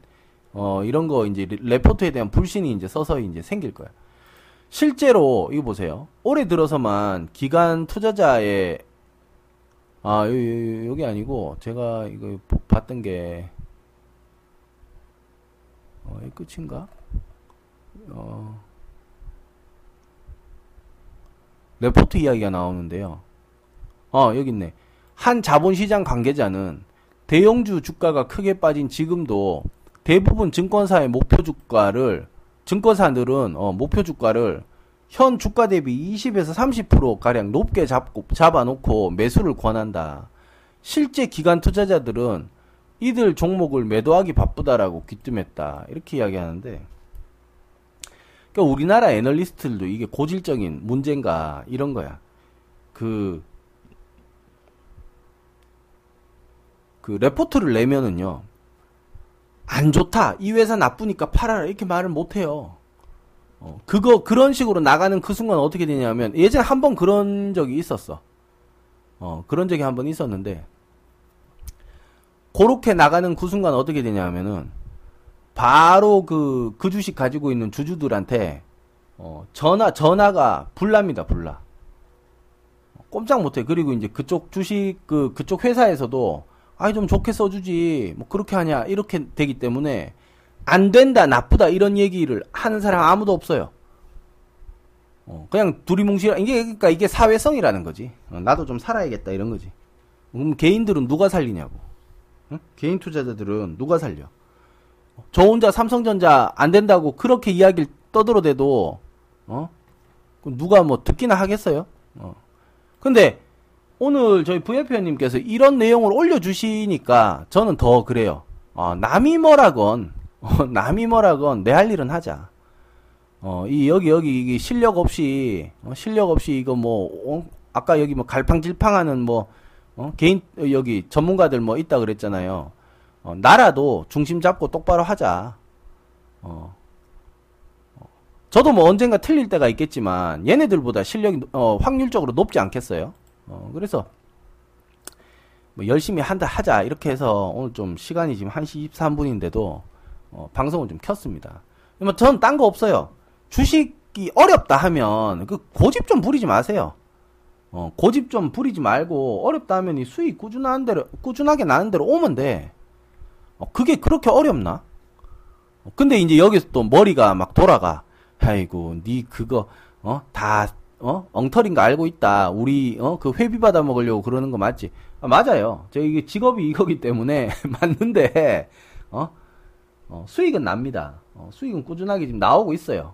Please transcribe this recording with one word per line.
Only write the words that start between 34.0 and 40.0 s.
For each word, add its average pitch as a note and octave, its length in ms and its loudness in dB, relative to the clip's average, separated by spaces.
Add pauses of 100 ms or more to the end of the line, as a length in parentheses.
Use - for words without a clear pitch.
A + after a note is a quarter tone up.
주가를 A#2 600 -2 (460)
현 C4 300 2
주가 A3 280 0
대비 D3+ 260 -2
이십 G3+ 440 -6
에서 D#3+ 160 -2
삼십 A3+ 360 -2
프로 B2 300 4
가량 A2+ 320 0
높게 E3+ 340 0
잡고, B2+ 480 -4
잡아놓고 B2 800 2
매수를 A#2+ 440 0
권한다. G2+ 720 -6 (520)